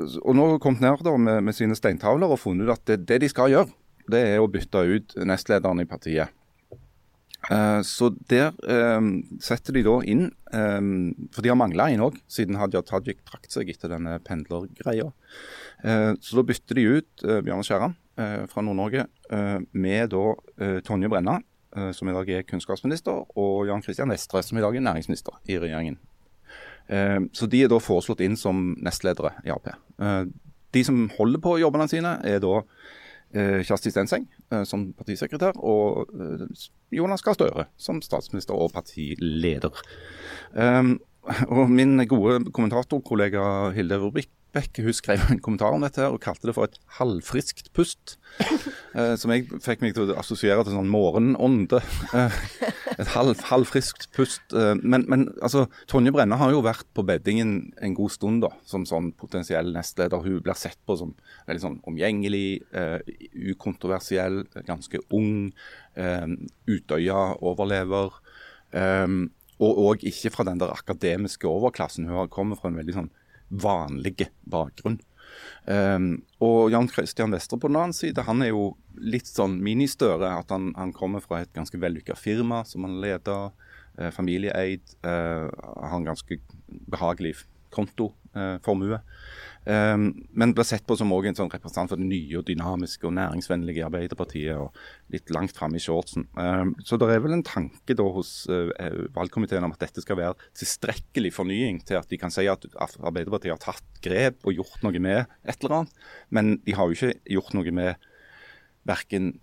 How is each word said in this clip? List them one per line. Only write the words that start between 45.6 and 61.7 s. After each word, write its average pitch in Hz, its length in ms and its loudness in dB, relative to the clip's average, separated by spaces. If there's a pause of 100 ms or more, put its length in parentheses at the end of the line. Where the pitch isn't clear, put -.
om 143 80 0
dette 143 160 -4
her 135 160 2
og 117 80 -6
kalte - 240 -6
det 117 80 0
for 113 120 0
et - 120 -6 (220)
halvfriskt 127 720 -2
pust, - 440 -2 (200)
<laughs> - 560 -4
eh, 117 220 2
som 117 160 0
jeg 120 180 2
fikk - 320 -4
meg 110 140 0
til 101 160 2
å - 80 -2
assosiere 107 440 2
til 101 120 -2
sånn 98 180 0
morgenånde. 110 840 4 (340)
Eh, 123 160 4 (720)
et - 160 -2
halv-, 120 340 2
halvfriskt - 640 2
pust. - 300 0 (100)
Eh, 104 300 4
men, 127 260 4
men 135 160 4 (160)
altså, 127 240 4 (220)
Tonje 131 260 4
Brenna 120 240 4
har 135 140 4
jo 147 100 4
vært 113 320 0
på 113 100 0
beddingen 101 800 0
en 98 140 -4
god 101 160 -2
stund 110 320 0
da, 87 80 0 (120)
som 92 220 -6
sånn 85 320 -2
potensiell 87 560 -4
nestleder. 87 480 -4
Hun 95 240 -2
blir 92 80 -2
sett - 320 -10
på 92 160 -2
som 82 140 -10 (320)
veldig 82 180 -6
sånn 76 140 -8 (100)